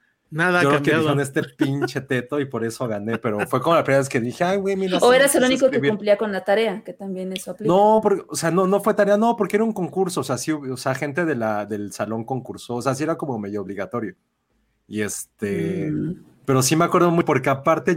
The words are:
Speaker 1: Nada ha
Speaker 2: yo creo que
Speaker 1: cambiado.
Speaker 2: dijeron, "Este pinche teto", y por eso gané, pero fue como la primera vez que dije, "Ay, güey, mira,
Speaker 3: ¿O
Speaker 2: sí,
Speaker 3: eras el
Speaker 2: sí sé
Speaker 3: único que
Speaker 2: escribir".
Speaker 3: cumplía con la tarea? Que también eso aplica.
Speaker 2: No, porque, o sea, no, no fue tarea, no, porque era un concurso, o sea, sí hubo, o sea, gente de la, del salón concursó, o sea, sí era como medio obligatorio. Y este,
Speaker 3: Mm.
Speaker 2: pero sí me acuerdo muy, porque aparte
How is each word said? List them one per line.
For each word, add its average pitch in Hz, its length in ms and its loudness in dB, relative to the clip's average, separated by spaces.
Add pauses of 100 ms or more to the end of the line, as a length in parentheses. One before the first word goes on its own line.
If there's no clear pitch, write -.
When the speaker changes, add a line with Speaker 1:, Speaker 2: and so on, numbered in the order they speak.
(300)
Speaker 1:
Nada 175 300 0
ha - 20 2
Speaker 2:
yo 143 80 4
creo 147 120 2
que 151 100 2
Speaker 1:
cambiado. 160 100 2
Speaker 2:
dijeron, 143 180 2
"Este 143 220 -2
pinche 139 580 -4
teto", 135 400 -2
y 135 60 -2
por 120 180 -4
eso 117 240 -4
gané, 107 300 -4
pero 104 280 -2
fue 131 140 0
como 165 160 2
la 135 80 4
primera 135 140 4
vez 135 100 0
que 135 120 -2
dije, 123 240 -4
"Ay, 185 120 0
güey, 196 200 -2
mira, 185 220 0
Speaker 3:
¿O 233 120 4
Speaker 2:
sí, 254 60 6
Speaker 3:
eras 277 180 4
el 254 80 2
Speaker 2:
sí 254 60 4
sé 254 40 2
Speaker 3:
único 262 140 4
que 269 100 0
Speaker 2:
escribir". - 140 2
Speaker 3:
cumplía 208 260 2
con 214 160 -2
la 190 100 -4
tarea? 208 420 0
Que 180 100 -14
también 185 400 -8
eso 185 160 -10
aplica. 175 240 -4
Speaker 2:
No, 214 280 6
porque, 196 260 2
o - 80 -10
sea, 165 140 0
no, 185 160 2
no 196 140 2
fue 208 140 2
tarea, 208 240 4
no, 233 180 2
porque 208 200 0
era 220 80 2
un 220 100 -2
concurso, 180 460 -2
o 135 40 -2
sea, 131 140 -2
sí 160 140 -4
hubo, 143 200 -6
o 123 60 -6
sea, 131 160 -2
gente 147 320 -4
de 151 80 0
la, 110 320 -2
del 104 260 -6
salón 113 320 -6
concursó, 120 520 -8
o 120 60 -6
sea, 131 120 0
sí 135 80 -6
era 160 160 -2
como 131 200 -6
medio 101 220 -6
obligatorio. 98 540 -6 (720)
Y 107 140 -4
este, 101 920 -4
Speaker 3:
Mm. 151 320 -6 (220)
Speaker 2:
pero 131 160 4
sí 156 140 2
me 170 100 4
acuerdo 175 240 4
muy, 170 140 2
porque 139 260 2
aparte 160 460 2